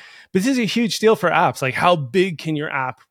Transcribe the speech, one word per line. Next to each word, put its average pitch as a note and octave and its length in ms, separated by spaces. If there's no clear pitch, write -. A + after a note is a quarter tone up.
but F#3 100
this A#3 80
is C4 80
a A#3+ 60
huge A3+ 340
deal A3 160
for F3 160
apps. D#3+ 320
Like, C3 120
how F3+ 200
big D#3+ 440
can D#3 180
your D3 140
app C3 400